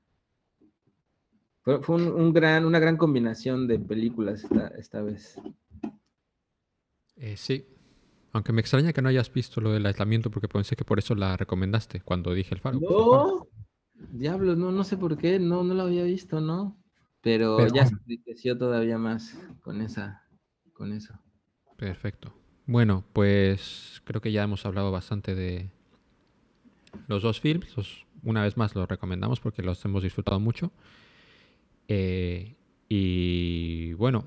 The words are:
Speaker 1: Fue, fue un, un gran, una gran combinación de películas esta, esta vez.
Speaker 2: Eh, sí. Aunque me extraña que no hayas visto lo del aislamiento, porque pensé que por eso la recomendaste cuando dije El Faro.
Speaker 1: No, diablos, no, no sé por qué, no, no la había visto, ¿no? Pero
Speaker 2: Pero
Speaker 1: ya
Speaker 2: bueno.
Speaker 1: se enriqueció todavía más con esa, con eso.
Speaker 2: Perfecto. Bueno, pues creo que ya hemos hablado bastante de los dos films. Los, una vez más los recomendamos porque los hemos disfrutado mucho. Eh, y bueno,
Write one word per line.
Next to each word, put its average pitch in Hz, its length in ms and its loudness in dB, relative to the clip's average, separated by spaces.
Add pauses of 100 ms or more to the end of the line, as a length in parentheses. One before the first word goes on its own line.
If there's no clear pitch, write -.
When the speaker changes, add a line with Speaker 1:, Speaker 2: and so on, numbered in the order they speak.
(1600)
Speaker 1:
Fue, 135 200 0
fue 165 140 0
un, 170 120 2
un 165 240 2
gran, 160 320 4
una 165 140 4
gran 160 180 4
combinación 127 720 0
de 113 140 2
películas 107 640 -4
esta, 107 240 0
esta - 340 -12
vez. - 340 -10 (1800)
Speaker 2:
Eh, 107 200 -12
sí. 135 280 -4 (680)
Aunque 110 200 -2
me 113 80 4
extraña 147 320 2
que 143 80 0
no 131 80 2
hayas 131 240 2
visto - 280 -4
lo 110 120 2
del 107 140 2
aislamiento, 107 440 2
porque 104 160 -6
pensé - 300 -2
que - 80 -4
por 101 140 2
eso 113 160 0
la 95 220 0
recomendaste 95 640 -2
cuando 90 320 -2
dije 92 200 -2
El 90 60 -12
Faro. 131 180 -2
Speaker 1:
No, 240 680 4 (680)
diablos, 170 460 0
no, 180 140 0
no 190 120 0
sé 196 140 -4
por 170 180 -2
qué, 180 240 2
no, 175 240 2
no 180 100 0
la 185 100 -2
había 175 200 0
visto, 175 360 -2
¿no? 175 360 -4 (460)
Pero 113 340 2
Speaker 2:
Pero 117 180 8
Speaker 1:
ya 135 100 8
Speaker 2:
bueno. 107 140 4
Speaker 1:
se - 60 -14
enriqueció 120 540 -6
todavía 117 400 0
más 113 380 -4 (260)
con 104 180 -8
esa, 104 420 -8 (520)
con 104 180 -10
eso. 107 220 -12 (640)
Speaker 2:
Perfecto. - 540 -10 (340)
Bueno, 110 460 4
pues 101 920 2
creo 110 160 -8
que 110 120 -4
ya 104 100 0
hemos 104 240 -4
hablado 98 260 -2
bastante 95 420 -6
de 92 360 -6 (1400)
los 101 140 -2
dos 113 180 -2
films. 160 360 -2
Los, - 300 -10 (160)
una 110 200 0
vez 101 160 0
más 107 160 0
los 90 140 -2
recomendamos 95 520 -4
porque 104 220 -6
los 90 240 -4
hemos 98 160 0
disfrutado 98 380 -2
mucho. 117 300 -2 (1200)
Eh, 92 640 -2 (340)
y 87 1040 0
bueno, 117 320 0